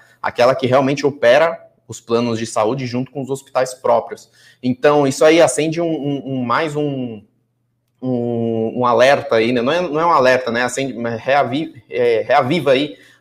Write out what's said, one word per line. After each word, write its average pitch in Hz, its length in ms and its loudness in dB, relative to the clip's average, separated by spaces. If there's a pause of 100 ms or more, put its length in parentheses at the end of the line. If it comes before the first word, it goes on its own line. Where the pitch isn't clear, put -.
(220)
Aquela 123 320 2
que 131 120 -4
realmente 139 400 2
opera 143 520 2 (300)
os - 140 -16
planos 117 360 -2
de 113 80 -4
saúde 120 400 -2
junto 123 240 -6
com 143 120 -10
os 123 80 -10
hospitais 131 420 -4
próprios. - 580 -2 (320)
Então, 143 440 2
isso 135 180 0
aí 160 160 6
acende 156 400 0
um, 170 100 -2
um, 139 440 -6
um, 127 100 -4
mais 143 320 -2
um, 131 460 -6 (800)
um, 120 800 -2
um 123 40 0
alerta 120 520 4
aí, 113 160 2
né? 120 100 0
Não 131 100 0
é, 175 80 0
não 151 180 -4
é 160 60 0
um 170 80 2
alerta, 127 400 2
né? 120 120 0
Acende, 131 280 -6
reavi-, 123 960 -2
é, 117 400 0
reaviva 139 440 0
aí 143 240 -2 (240)